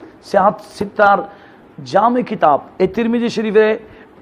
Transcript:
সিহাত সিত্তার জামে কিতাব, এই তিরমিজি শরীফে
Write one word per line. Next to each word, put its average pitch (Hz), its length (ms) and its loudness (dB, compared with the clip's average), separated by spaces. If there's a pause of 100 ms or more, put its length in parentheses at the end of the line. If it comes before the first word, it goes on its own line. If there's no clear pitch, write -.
(240)
সিহাত - 380 0
সিত্তার 202 560 0 (680)
জামে 220 380 0
কিতাব, 156 360 0 (200)
এই 185 80 2
তিরমিজি 233 420 -2
শরীফে 220 480 0 (440)